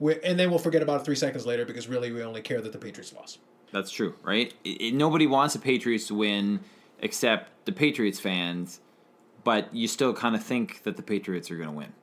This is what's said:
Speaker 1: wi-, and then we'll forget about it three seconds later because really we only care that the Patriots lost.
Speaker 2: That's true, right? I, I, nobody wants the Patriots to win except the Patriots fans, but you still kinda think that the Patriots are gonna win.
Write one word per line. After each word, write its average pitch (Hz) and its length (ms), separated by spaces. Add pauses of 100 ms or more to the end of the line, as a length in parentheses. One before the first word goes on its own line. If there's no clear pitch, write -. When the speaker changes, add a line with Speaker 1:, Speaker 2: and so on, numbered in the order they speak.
Speaker 1:
wi-, 156 240
and 180 140
then 180 120
we'll 170 80
forget 160 240
about 147 200
it - 20
three 147 100
seconds 131 320
later 120 180
because 113 220
really 123 240
we 117 120
only 113 200
care 123 180
that 107 120
the 107 60
Patriots - 360
lost. - 240 (340)
Speaker 2:
That's 98 180
true, 98 320
right? 110 300 (140)
I, 95 160
I, 113 80
nobody 151 380
wants 139 260
the - 60
Patriots 120 480
to 104 80
win 101 440 (380)
except - 680
the - 80
Patriots 120 480
fans, 87 600 (640)
but 107 280
you 113 140
still 123 260
kinda 113 260
think 117 440
that 101 140
the - 60
Patriots 95 480
are 85 60
gonna 80 160
win. 73 300